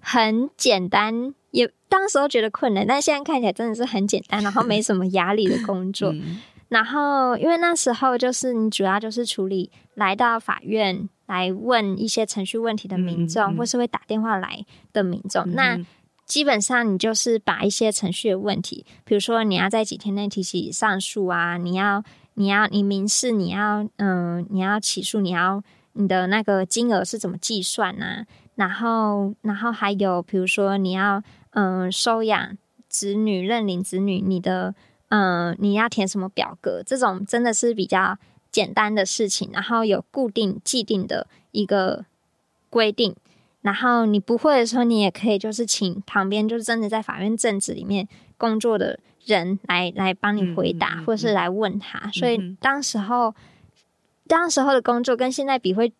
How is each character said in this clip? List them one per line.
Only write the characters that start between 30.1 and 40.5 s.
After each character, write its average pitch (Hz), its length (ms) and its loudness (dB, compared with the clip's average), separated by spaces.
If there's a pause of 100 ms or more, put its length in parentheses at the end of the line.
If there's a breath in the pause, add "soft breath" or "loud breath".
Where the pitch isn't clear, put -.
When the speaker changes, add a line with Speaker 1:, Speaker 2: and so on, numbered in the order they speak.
Speaker 1:
比 - 140 -2
如 185 100 0
说 196 300 0
你 190 160 0
要， 196 280 2 (300 soft breath)
嗯， 185 400 0
收 226 320 0
养 208 340 0 (300)
子 202 260 -4
女、 202 320 0
认 220 220 0
领 180 160 -2
子 185 160 -4
女， 196 220 0
你 190 180 0
的， 185 340 -2 (360 soft breath)
嗯， 175 500 2
你 202 140 2
要 226 160 2
填 196 180 0
什 196 100 -4
么 190 120 -4
表 - 320 -4
格？ 87 240 -4
这 269 120 -2
种 202 280 0
真 240 180 0
的 233 100 2
是 233 200 2
比 202 120 -2
较 190 320 0 (320 soft breath)
简 196 240 0
单 214 220 2
的 196 100 2
事 208 220 -2
情， - 240 -4
然 196 100 -4
后 226 220 0
有 208 260 2
固 254 220 -2
定 208 320 0